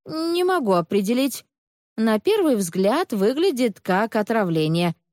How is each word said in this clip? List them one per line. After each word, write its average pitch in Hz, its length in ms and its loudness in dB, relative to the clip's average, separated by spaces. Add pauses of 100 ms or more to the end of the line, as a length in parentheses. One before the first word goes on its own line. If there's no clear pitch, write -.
«Не 339 380 -2
могу 330 280 0
определить. 214 720 0 (520)
На 220 220 0
первый 349 380 2
взгляд 196 560 0
выглядит 247 680 0
как 208 360 -2
отравление, 170 800 0 (180)